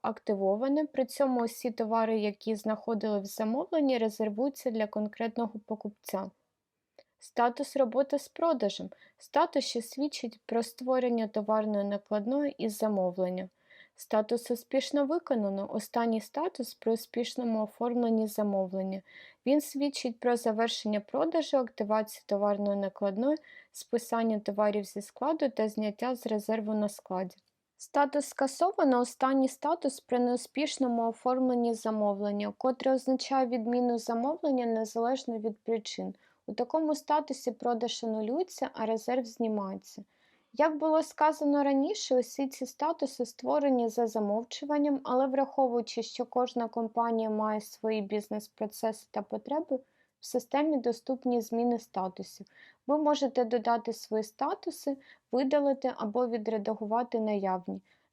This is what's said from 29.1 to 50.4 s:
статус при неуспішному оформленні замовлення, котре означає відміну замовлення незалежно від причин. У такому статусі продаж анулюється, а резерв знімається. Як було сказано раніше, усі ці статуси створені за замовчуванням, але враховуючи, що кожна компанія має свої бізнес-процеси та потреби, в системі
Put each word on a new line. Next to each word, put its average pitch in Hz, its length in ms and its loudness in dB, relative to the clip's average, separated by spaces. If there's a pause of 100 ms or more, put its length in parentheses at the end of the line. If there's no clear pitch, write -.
статус 294 520 -2
при - 180 -2
неуспішному 247 920 0
оформленні 240 640 2
замовлення, 208 840 0
котре 262 340 2
означає 262 540 2
відміну 240 520 0
замовлення 254 680 0
незалежно 233 720 0
від 214 200 -4
причин. 214 560 -4 (320)
У 214 80 -8
такому 302 400 0
статусі 294 580 -2
продаж 233 520 -2
анулюється, 226 720 -2
а 220 120 -2
резерв 233 380 0
знімається. 208 800 -4 (520)
Як 311 200 4
було 311 260 4
сказано 294 640 2
раніше, 277 540 2
усі 262 300 -2
ці 269 180 -8
статуси 285 600 -2
створені 262 640 2
за 233 180 0
замовчуванням, 254 1000 0
але 262 220 4
враховуючи, 254 760 2
що 233 240 -6
кожна 247 420 0
компанія 226 640 0
має 214 300 0
свої 220 420 -4
бізнес-процеси 208 1080 -6
та 208 120 -6
потреби, 269 540 -4 (440)
в - 60 -18
системі 285 500 0